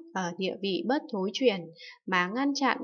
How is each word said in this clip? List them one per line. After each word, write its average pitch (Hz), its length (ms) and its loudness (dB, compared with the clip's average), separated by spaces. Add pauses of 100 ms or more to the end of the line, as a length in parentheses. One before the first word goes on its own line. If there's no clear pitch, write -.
(140)
ở 180 240 -2
địa 185 240 -2
vị 190 260 0
bất 277 140 2 (100)
thối 190 220 0
chuyển 208 280 4 (440)
mà 180 300 2
ngăn 285 200 2
chặn 277 280 2